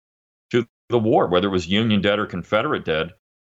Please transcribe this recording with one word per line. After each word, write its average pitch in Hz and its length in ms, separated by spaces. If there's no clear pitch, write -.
to 120 160
the 120 100
war, 113 260
whether 90 220
it 98 40
was 90 160
Union 104 340
dead 101 180
or 101 80
Confederate 110 580
dead. 82 280